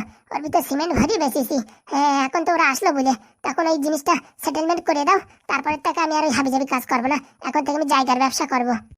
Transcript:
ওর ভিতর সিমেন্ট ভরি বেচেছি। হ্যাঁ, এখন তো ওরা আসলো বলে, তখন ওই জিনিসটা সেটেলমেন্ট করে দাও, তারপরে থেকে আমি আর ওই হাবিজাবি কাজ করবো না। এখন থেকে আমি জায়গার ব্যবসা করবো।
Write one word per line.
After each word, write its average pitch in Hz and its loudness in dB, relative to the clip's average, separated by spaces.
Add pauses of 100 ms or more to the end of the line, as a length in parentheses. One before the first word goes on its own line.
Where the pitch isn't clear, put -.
(320)
ওর - -4
ভিতর 302 0
সিমেন্ট 302 -4
ভরি 285 2
বেচেছি। 294 0 (280)
হ্যাঁ, 277 2
এখন 330 -2
তো 349 0
ওরা 330 2
আসলো 277 0
বলে, 262 2 (300)
তখন 320 -2
ওই 320 2
জিনিসটা 302 0 (300)
সেটেলমেন্ট 320 -2
করে 285 0
দাও, 370 4 (280)
তারপরে 294 -2
থেকে 339 -4
আমি 311 0
আর 302 2
ওই 302 0
হাবিজাবি 269 0
কাজ 262 -2
করবো 247 0
না। 285 0 (300)
এখন 302 -2
থেকে 294 -2
আমি 311 0
জায়গার 262 2
ব্যবসা 269 0
করবো। 247 0 (240)